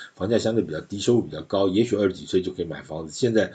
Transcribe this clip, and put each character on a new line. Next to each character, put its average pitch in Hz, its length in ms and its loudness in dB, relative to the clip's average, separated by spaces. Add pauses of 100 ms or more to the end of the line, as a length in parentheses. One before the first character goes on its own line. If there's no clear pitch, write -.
(160)
房 95 120 -4
价 113 100 4
相 113 180 0
对 101 80 2
比 78 80 -8
较 78 80 -6
低， - 180 -10
收 120 160 4
入 113 80 4
比 - 80 -8
较 78 120 -10
高， 98 260 2
也 98 160 4
许 117 100 -2
二 101 140 4
十 92 60 -4
几 - 120 -16
岁 - 160 2
就 - 80 -6
可 - 120 -4
以 - 20 -6
买 76 180 -8
房 80 240 -8
子。 78 80 -14
现 117 180 0
在， 107 220 2